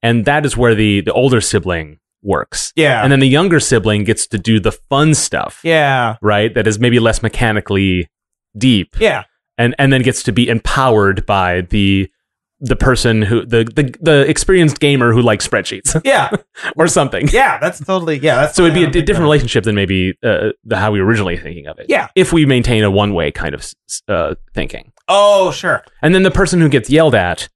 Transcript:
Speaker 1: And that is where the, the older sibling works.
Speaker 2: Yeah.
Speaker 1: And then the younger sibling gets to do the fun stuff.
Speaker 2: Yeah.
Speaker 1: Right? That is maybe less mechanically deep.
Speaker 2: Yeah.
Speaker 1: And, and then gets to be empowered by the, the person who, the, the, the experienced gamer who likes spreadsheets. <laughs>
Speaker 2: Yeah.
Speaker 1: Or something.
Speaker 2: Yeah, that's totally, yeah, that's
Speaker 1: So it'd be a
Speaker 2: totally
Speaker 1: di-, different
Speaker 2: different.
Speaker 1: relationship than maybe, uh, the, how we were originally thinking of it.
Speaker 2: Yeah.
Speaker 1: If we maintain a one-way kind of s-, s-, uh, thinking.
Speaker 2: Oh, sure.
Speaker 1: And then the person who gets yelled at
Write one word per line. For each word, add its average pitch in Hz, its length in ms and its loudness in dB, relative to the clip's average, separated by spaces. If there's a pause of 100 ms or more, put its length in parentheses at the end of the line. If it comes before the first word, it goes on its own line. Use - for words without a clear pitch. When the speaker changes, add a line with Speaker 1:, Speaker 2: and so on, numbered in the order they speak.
Speaker 1:
And 117 240 0
that 147 200 2
is 127 100 -4
where 117 180 4
the, 104 260 2
the - 120 -4
older 123 280 2
sibling 85 580 -4 (240)
works. - 540 -6
Speaker 2:
Yeah. 135 260 2
Speaker 1:
And 123 80 2
then 139 100 4
the 135 80 4
younger 165 320 2
sibling 107 440 0
gets 110 240 -2
to 110 100 -6
do 110 220 0
the 104 120 0
fun 151 420 0
stuff. - 500 -6
Speaker 2:
Yeah. 135 560 0
Speaker 1:
Right? 104 340 0
That 113 120 0
is 107 120 0
maybe 120 220 2
less 113 220 0
mechanically 98 880 -2 (480)
deep. 110 440 0
Speaker 2:
Yeah. 160 240 0 (340)
Speaker 1:
And, 120 200 0
and 135 140 2
then 131 100 2
gets 120 220 -2
to 120 80 -2
be 120 160 2
empowered 110 760 0
by 92 380 -2
the, 98 480 0 (500)
the 131 160 -4
person 117 460 0
who, 107 240 -2
the, 113 180 0
the, 123 360 -4
the 151 280 4
experienced 165 520 2
gamer 135 320 2
who 120 100 4
likes 110 260 0
spreadsheets. 104 540 -4
<laughs> - 20 -18
Speaker 2:
Yeah. 254 260 0 (460)
Speaker 1:
Or 160 120 2
something. 139 440 -2
Speaker 2:
Yeah, 254 260 0
that's 170 260 -6
totally, 165 340 -2
yeah, 143 240 0
that's - 140 -2
Speaker 1:
So 185 80 2
it'd 160 100 4
be 175 80 2
a 160 40 2
Speaker 2:
totally - 0 -
Speaker 1:
di-, 139 60 -4
different 165 140 -2
Speaker 2:
different. 175 180 0
Speaker 1:
relationship 143 400 0
than 107 100 -2
maybe, 95 480 -2
uh, 107 280 -2 (140)
the, 110 120 -4
how 104 160 -2
we 101 80 0
were 92 60 0
originally 101 320 0
thinking 78 280 -16
of 76 120 -16
it. - 100 -18
Speaker 2:
Yeah. - 260 -2
Speaker 1:
If 185 180 2
we 165 140 4
maintain 123 380 2
a 104 60 2
one-way 95 420 0
kind 76 220 -8
of 71 60 -10
s-, - 140 -18 (140)
s-, - 200 -14
uh, 85 260 -2 (200)
thinking. - 380 -10 (160)
Speaker 2:
Oh, 202 440 4
sure. 147 300 -4 (200)
Speaker 1:
And 160 120 4
then 190 80 2
the 196 80 2
person 185 300 0
who 160 80 4
gets 131 220 0
yelled 151 240 4
at 90 420 -2